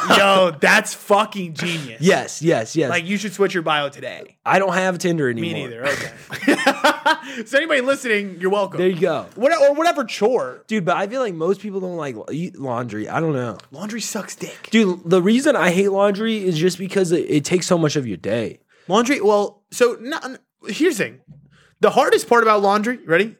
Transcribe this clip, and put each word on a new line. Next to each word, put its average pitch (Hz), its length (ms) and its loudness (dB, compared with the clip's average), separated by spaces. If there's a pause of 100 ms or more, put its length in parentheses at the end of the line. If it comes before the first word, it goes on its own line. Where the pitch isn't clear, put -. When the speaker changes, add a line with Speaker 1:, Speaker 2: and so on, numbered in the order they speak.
(160)
Speaker 1:
Yo, 190 440 6
that's 202 320 4
fucking 202 600 -2
genius. 147 480 -8
Speaker 2:
Yes, 160 400 2
yes, 147 340 0
yes. 147 140 2
Speaker 1:
Like, 175 160 -2
you 202 100 -2
should 196 160 -6
switch 190 220 0
your 175 80 -2
bio 151 260 0
today. 120 560 -14
Speaker 2:
I 160 140 2
don't 190 160 2
have 185 240 0
Tinder 165 340 0
Speaker 1:
Me 165 200 -4
Speaker 2:
anymore. 143 180 -8
Speaker 1:
neither. 117 160 -12
Okay. - 260 -4 (340)
<laughs> 269 1000 0
So 269 100 -4
anybody 302 260 2
listening, 214 580 -2
you're 185 100 0
welcome. 190 280 -2
Speaker 2:
There 180 100 2
you 175 120 -2
go. 156 260 0 (100)
Speaker 1:
What, 277 160 2
or 285 220 4
whatever 311 300 0
chore. 202 600 -2
Speaker 2:
Dude, 214 180 -2
but 170 120 0
I 190 100 -2
feel 247 140 -6
like 214 140 -4
most 180 260 -2
people 196 200 -10
don't 180 160 -8
like 143 200 -8
la-, 104 160 -12
eat 165 260 -6
laundry. 120 500 -6
I 131 120 -2
don't 160 120 0
know. 120 260 -4 (120)
Speaker 1:
Laundry 208 300 -10
sucks - 340 -10
dick. - 360 -14
Speaker 2:
Dude, 190 340 4
the 175 180 4
reason 254 320 4
I 180 160 2
hate 196 200 2
laundry 202 540 0
is 175 140 0
just 180 200 0
because 185 340 -2
it, 160 180 0
it 147 140 2
takes 180 220 0
so 175 120 2
much 151 180 0
of 135 100 -2
your 98 100 -6
day. 104 440 -4 (280)
Speaker 1:
Laundry, 233 320 2
well, 208 500 0
so, 240 300 0
no, 269 240 -8
n-, 254 140 -14 (280)
here's 262 320 -2
the 165 60 -2
thing. 120 160 -10 (600)
The 208 100 4
hardest 302 380 2
part 233 140 2
about 214 200 4
laundry, 214 420 0
ready? 190 360 0